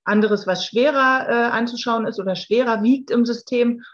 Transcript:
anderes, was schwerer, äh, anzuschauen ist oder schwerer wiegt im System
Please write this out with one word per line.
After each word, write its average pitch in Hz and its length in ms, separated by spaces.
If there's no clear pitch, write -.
anderes, 208 420
was 180 180
schwerer, 262 640
äh, 233 220
anzuschauen 233 560
ist 214 140
oder 190 160
schwerer 226 460
wiegt 262 280
im 240 160
System 240 560